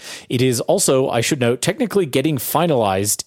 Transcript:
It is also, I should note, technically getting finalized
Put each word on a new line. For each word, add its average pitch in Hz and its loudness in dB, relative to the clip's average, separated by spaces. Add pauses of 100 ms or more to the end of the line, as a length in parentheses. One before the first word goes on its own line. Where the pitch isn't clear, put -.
(280)
It 123 -2
is 127 2
also, 139 2
I 120 0
should 143 -2
note, 120 0
technically 196 0
getting 143 0
finalized 113 0